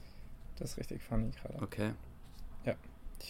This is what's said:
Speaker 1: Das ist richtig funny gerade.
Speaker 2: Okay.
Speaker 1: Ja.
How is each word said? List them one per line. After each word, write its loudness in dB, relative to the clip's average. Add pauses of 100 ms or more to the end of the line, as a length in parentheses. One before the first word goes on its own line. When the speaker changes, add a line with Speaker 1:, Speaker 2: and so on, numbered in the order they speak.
(560)
Speaker 1:
Das 0
ist -2
richtig 0
funny 6
gerade. -2
Speaker 2:
Okay. 4 (720)
Speaker 1:
Ja. 4 (560)